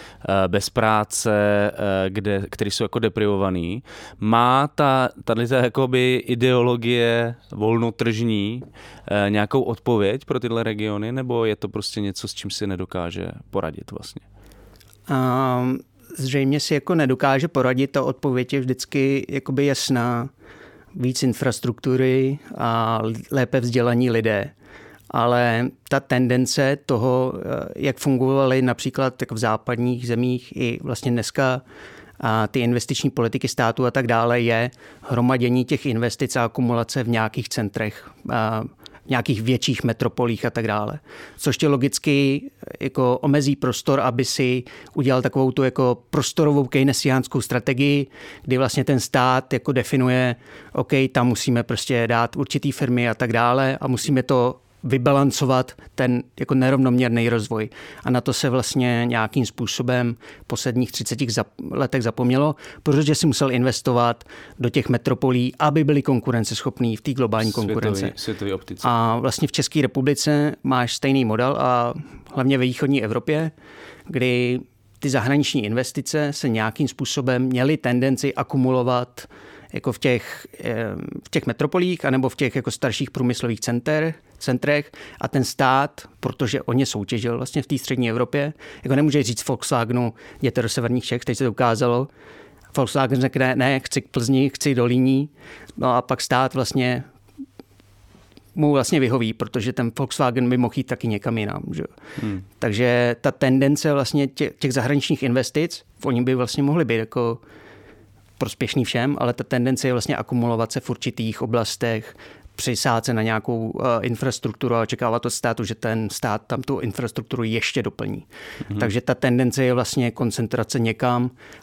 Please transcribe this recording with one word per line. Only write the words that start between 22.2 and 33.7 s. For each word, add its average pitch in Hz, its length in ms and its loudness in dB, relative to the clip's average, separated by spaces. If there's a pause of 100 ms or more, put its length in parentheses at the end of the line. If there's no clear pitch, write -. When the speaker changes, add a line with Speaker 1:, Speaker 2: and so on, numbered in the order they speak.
Speaker 2:
a 113 460 0
l-, 113 100 -2 (180)
lépe 135 280 0
vzdělaní 120 520 2
lidé. 110 380 0 (640)
Ale 120 580 2 (200)
ta 135 100 2
tendence 127 840 2
toho, 127 500 2
eh, 120 400 -6
jak 135 220 -2
fungovaly 131 640 2
například 127 600 0
jako 127 140 -6
v - 20 -6
západních 120 680 0
zemích 120 500 -2
i 117 260 -2
vlastně 131 280 -4
dneska, 127 500 0 (600)
a 110 260 2
ty 131 120 -2
investiční 123 500 0
politiky 117 380 -2
státu 123 380 0